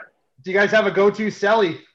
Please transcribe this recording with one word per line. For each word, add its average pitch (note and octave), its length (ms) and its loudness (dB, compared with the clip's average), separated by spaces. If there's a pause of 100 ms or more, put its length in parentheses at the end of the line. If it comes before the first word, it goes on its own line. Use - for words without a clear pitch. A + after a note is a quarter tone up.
(420)
do F#3 100 -10
you F#3 60 0
guys G3+ 140 2
have A3 140 2
a G3 60 -2
go-to G3+ 360 0
celly? G3+ 520 -2 (160)